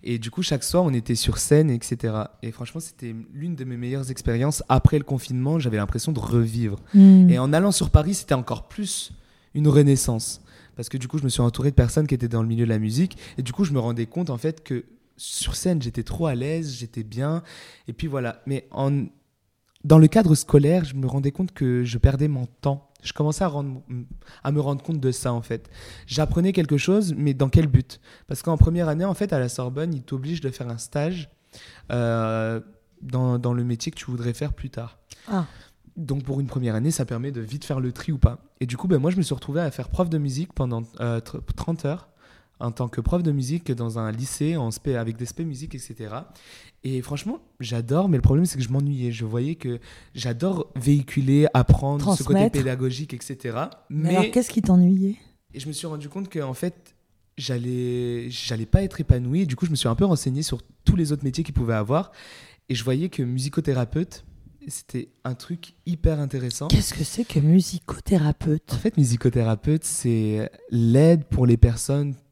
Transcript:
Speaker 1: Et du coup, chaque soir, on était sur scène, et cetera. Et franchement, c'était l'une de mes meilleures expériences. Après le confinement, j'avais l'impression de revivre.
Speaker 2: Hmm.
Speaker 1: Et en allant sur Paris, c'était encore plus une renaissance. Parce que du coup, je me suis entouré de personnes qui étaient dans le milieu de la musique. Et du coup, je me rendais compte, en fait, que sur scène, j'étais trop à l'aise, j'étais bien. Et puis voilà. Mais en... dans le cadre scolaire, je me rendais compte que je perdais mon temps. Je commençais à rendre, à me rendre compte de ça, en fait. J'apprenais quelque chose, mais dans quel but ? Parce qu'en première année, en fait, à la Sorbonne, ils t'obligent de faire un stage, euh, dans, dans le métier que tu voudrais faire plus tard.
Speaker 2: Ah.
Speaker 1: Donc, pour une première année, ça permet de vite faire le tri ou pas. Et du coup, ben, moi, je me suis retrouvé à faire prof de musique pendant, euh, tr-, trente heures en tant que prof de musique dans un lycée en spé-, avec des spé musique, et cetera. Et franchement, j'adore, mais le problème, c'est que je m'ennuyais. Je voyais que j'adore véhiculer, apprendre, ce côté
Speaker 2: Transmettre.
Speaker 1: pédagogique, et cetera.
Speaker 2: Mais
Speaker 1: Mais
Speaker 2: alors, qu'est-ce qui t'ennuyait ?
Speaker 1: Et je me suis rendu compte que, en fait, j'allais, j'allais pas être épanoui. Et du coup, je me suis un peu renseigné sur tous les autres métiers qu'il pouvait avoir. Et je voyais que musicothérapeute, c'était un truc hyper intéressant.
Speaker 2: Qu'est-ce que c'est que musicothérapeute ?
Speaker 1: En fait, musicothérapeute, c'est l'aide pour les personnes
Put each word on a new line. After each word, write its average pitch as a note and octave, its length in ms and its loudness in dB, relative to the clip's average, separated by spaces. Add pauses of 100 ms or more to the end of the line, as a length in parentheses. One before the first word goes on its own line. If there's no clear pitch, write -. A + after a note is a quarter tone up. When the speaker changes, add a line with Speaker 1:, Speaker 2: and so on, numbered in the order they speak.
Speaker 1:
Et A#2+ 160 -4
du A2+ 120 -8
coup, F#3 100 -6
chaque D3+ 240 -2
soir, F3+ 180 2
on D3 100 2
était A#2+ 220 0
sur - 220 -2
scène, D3+ 320 4
et A#2 120 0
cetera. A2 500 -4 (120)
Et A2+ 80 -8
franchement, A#2+ 300 -12
c'était A#2 340 -14 (180)
l'une E3 220 -8
de C3+ 80 -10
mes B2 140 -8
meilleures B2+ 340 -6
expériences. B2 560 0
Après - 300 6
le C#3+ 80 0
confinement, C3 540 -2
j'avais A#2+ 180 0
l'impression A2 340 -2
de C3 80 -2
revivre. A2+ 580 0 (160)
Speaker 2:
Hmm. F#3+ 360 12
Speaker 1:
Et E3+ 100 6
en C3+ 140 2
allant F#3+ 180 4
sur D#3+ 180 0
Paris, D#3+ 260 4
c'était - 180 -2
encore B2 340 -4
plus - 460 -10 (400)
une D3+ 160 4
renaissance. C3+ 720 2 (340)
Parce A#2+ 140 -10
que C3+ 80 -8
du B2+ 100 -8
coup, D#3 100 -6
je C#3+ 60 -4
me C3 60 0
suis A#2+ 100 -4
entouré B2+ 300 2
de C3+ 60 0
personnes C3+ 320 4
qui C3+ 80 0
étaient A#2+ 120 -2
dans A#2 140 0
le A2+ 80 0
milieu A#2 160 0
de A2+ 40 0
la A2 100 2
musique. A#2 380 -2 (200)
Et C3+ 60 -4
du B2 100 -8
coup, G3+ 100 -2
je D#3 80 -2
me C3+ 80 0
rendais A#2 280 -4
compte, F3 220 -6
en B2 80 -6
fait, D#3+ 240 -6
que B2 220 -8 (320)
sur - 400 -8
scène, F3 260 -2
j'étais A#2 220 -6
trop E3 220 -4
à C#3 100 -2
l'aise, D3 400 -6
j'étais A#2 280 -10
bien. C#3 400 -4 (440)
Et B2 60 -12
puis D#3+ 140 -8
voilà. B2+ 380 -6
Mais C#3 260 -6
en... C#3 340 0 (800)
dans D#3 140 10
le D#3 100 10
cadre F#3 260 6
scolaire, D#3 480 4
je C3+ 120 -8
me C3 120 -2
rendais C3+ 240 -2
compte F3+ 220 -6
que B2 320 0
je A#2+ 120 -4
perdais C3+ 300 2
mon C3 180 -4 (140)
temps. C#3 300 -4 (140)
Je - 100 -10
commençais D3+ 300 -2
à F#3 40 0
rendre, C#3 360 -6 (600)
à C3+ 80 -2
me D3 80 2
rendre C#3 220 -2
compte D#3+ 180 -4
de C3 120 0
ça, B2 200 -4
en A#2+ 120 -4
fait. - 260 -8 (380)
J'apprenais E3+ 460 0
quelque D3+ 240 0
chose, F#3 380 2
mais C#3 200 0
dans C3+ 140 0
quel D#3+ 180 6
but ? B2+ 320 0 (260)
Parce - 160 -10
qu'en E3 160 0
première E3 320 6
année, D#3+ 160 0
en G3 80 0
fait, G3+ 180 -2
à C#3+ 60 0
la B2 100 0
Sorbonne, C3 460 -4
ils C3+ 80 -6
t'obligent C#3 400 -6
de C3+ 80 -4
faire A#2+ 200 -10
un A#2 100 -8
stage, D#3 500 -6 (640)
euh, A2+ 680 -2 (420)
dans, B2+ 340 0
dans B2 160 -2
le A#2+ 100 -2
métier B2 280 -4
que - 60 -16
tu - 120 -16
voudrais A#2+ 240 -4
faire D3 200 -4
plus - 180 -10
tard. A#2 260 -12 (300)
Speaker 2:
Ah. F#3+ 180 -2 (520)
Speaker 1:
Donc, C#3 260 -6
pour C3+ 160 -4
une C#3 80 -4
première A#2+ 260 -2
année, A#2+ 160 0
ça D3 160 -2
permet B2 260 -6
de A#2+ 100 -8
vite A2+ 220 -10
faire C3+ 160 -4
le B2+ 120 -2
tri - 200 -8
ou C#3+ 60 -2
pas. B2 220 2 (200)
Et C3 60 -2
du B2 100 -6
coup, F#3 120 -6
ben, F3+ 100 2
moi, D3 140 2
je F3+ 60 -2
me F#3+ 40 0
suis C#3+ 140 -2
retrouvé D3 260 -4
à D#3+ 80 -2
faire B2+ 200 -8
prof F3+ 200 -2
de D#3+ 80 -2
musique C#3+ 360 -4
pendant, A#2+ 280 -2 (180)
euh, A#2 200 -2
tr-, - 240 -12 (120)
trente E3 300 -6
heures D#3 240 -6 (520)
en A#2+ 100 -4
tant B2 160 -4
que B2 140 -6
prof F3 200 0
de D#3+ 120 0
musique C#3+ 400 -4
dans A#2 260 -6
un A2 140 -4
lycée D3 420 -4
en A#2+ 160 -4
spé-, B2+ 240 -6
avec A2+ 220 -4
des A#2+ 80 -8
spé - 180 -10
musique, D3 320 -10
et - 20 -12
cetera. A2+ 540 -14 (540)
Et C3 160 -4
franchement, E3 380 -8 (200)
j'adore, A#2+ 480 -2
mais E3 80 4
le B2 60 0
problème, D3+ 240 4
c'est E3 120 -6
que C3 60 -2
je A2 60 -6
m'ennuyais. C3+ 420 -2
Je A2+ 140 -6
voyais B2 300 -4
que A#2+ 240 -8 (340)
j'adore B2+ 600 -4
véhiculer, C#3 800 2
apprendre, C#3+ 640 4
ce C3+ 80 -4
côté E3 160 4
Speaker 2:
Transmettre. G#3+ 180 2
Speaker 1:
pédagogique, C3 560 -4
et B2 80 -12
cetera. B2+ 500 -8 (180)
Speaker 2:
Mais D#3 200 -2
Speaker 1:
Mais F3+ 60 2
Speaker 2:
alors, F3+ 160 2
qu'est-ce A#3+ 200 0
qui A3 100 -2
t'ennuyait ? F#3+ 560 4 (360)
Speaker 1:
Et C3+ 60 -12
je C3 80 -10
me D3+ 60 -8
suis D#3 120 -10
rendu D3+ 220 -10
compte F#3+ 220 -12
que, E3+ 100 -6
en C3 140 -6
fait, - 420 -8 (420)
j'allais, B2 920 -4
j'allais A#2 360 -6
pas G3 180 2
être F#3 180 -8
épanoui. C3 400 0
Et G3 40 2
du B2+ 120 -2
coup, - 80 -2
je D#3+ 60 -2
me D3 40 0
suis B2 140 0
un A#2+ 60 0
peu F#3+ 100 2
renseigné C#3+ 360 0
sur C3+ 200 -6 (240)
tous G#3 100 6
les D#3 160 0
autres C#3 140 -4
métiers C3+ 180 -2
qu'il D3 100 -8
pouvait A#2 200 0
avoir. A#2 400 -2 (560)
Et C3 60 -2
je A2+ 100 -6
voyais C#3+ 240 0
que - 120 -6
musicothérapeute, C3 1000 -2 (460)
c'était - 400 -10 (160)
un B2+ 80 -6
truc - 400 -12 (120)
hyper D#3+ 360 0
intéressant. C3 480 -6
Speaker 2:
Qu'est-ce A#2+ 240 4
que D#3+ 100 -4
c'est A3+ 220 -4
que - 140 0
musicothérapeute ? D#3+ 1300 2
Speaker 1:
En B2 40 -4
fait, - 180 -2
musicothérapeute, A#2+ 880 2
c'est A2 640 -2 (220)
l'aide C3+ 540 6
pour B2 200 2
les A#2 120 6
personnes C3+ 560 2 (180)